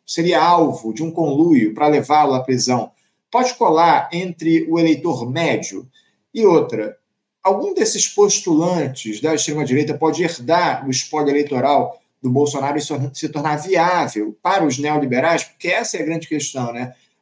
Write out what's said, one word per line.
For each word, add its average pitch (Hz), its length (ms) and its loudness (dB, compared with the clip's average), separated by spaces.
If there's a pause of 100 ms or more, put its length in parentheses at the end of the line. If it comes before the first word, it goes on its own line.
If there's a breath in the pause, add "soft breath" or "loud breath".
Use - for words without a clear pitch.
seria 170 380 0
alvo 160 500 2
de 127 80 -8
um 160 100 -6
conluio 147 640 2
pra 151 140 2
levá-lo 147 480 4
à 127 80 -2
prisão 127 480 -2 (400)
pode 254 240 0
colar 165 580 4
entre 165 560 0
o 165 80 2
eleitor 151 520 0
médio? 131 580 -2 (460)
E 220 120 2
outra, 117 520 2 (460)
algum 233 300 0
desses 240 340 0
postulantes 165 1120 0
da 156 140 0
extrema-direita 147 640 -2
pode 156 260 0
herdar 160 600 -2
o 135 60 -4
espólio 143 400 -2
eleitoral 143 680 0 (220)
do 131 80 -4
Bolsonaro 139 480 0
e 147 40 -4
se, 147 120 -8 (200)
se 156 160 -8
tornar 151 260 -4
viável 160 880 -2
para 185 220 0
os 127 120 0
neoliberais? 147 640 0
Porque - 260 -8
essa 214 280 -2
é 170 40 -4
a 147 40 -4
grande 160 220 -6
questão, 131 460 -6
né? 120 200 -10 (280 soft breath)